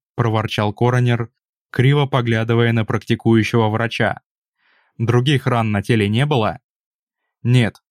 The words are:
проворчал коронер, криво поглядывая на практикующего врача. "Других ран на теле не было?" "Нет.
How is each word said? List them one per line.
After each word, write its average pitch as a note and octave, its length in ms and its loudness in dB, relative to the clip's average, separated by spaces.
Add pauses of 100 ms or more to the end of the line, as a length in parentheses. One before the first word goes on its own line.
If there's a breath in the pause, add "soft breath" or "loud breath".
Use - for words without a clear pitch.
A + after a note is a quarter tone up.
(160)
проворчал G#2+ 580 -2
коронер, A#2+ 560 0 (420)
криво C#3 340 2
поглядывая A#2 680 0
на A2+ 120 0
практикующего A2+ 840 0
врача. A2 520 -4 (760)
"Других B2 480 0
ран A#2 260 0
на G2+ 120 0
теле G#2+ 260 0
не A#2+ 160 0
было?" A2+ 340 -2 (840)
"Нет. A#2+ 480 0